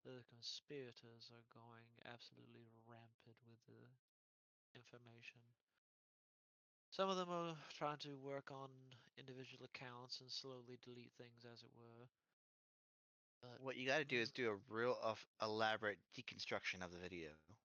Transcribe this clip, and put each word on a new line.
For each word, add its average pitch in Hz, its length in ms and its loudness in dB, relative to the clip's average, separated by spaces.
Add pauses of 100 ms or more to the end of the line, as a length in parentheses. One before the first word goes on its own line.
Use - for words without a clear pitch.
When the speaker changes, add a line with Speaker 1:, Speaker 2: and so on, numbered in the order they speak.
Speaker 1:
The 127 240 -8
conspirators 117 1040 -6
are 117 160 -14
going 117 360 -14 (200)
absolutely 117 640 -12 (160)
rampant 113 560 -16
with 117 240 -20
the 113 160 -14 (960)
information. 120 640 -12 (1500)
Some 190 200 6
of 185 80 6
them 180 120 2
are 170 280 0 (160)
trying 151 320 0
to 143 160 -4
work 139 320 -4
on 135 160 -6 (480)
individual 127 480 -10
accounts 127 560 -6
and 127 80 -12
slowly 123 560 -6
delete 123 320 -10
things, 117 240 -14
as 120 240 -12
it 117 80 -18
were. 117 320 -14 (1400)
But 123 200 -10
Speaker 2:
What 131 140 0
you 127 100 2
gotta 143 180 8
do 135 160 6
is 113 100 6
Speaker 1:
mm. - 40 -18
Speaker 2:
do 120 160 6
a 101 80 4 (160)
real 117 280 6
of-, 110 220 4 (180)
elaborate 110 560 6 (180)
deconstruction 98 680 0
of 87 80 -2
the 87 80 -6
video. 87 320 -4 (340)